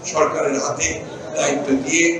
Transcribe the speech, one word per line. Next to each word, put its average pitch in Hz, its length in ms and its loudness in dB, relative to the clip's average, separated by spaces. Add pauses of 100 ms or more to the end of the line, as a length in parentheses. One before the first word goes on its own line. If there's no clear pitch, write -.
(120)
সরকারের 143 520 2
হাতে - 240 -2 (480)
দায়িত্ব 143 320 0 (160)
দিয়ে 165 220 4 (140)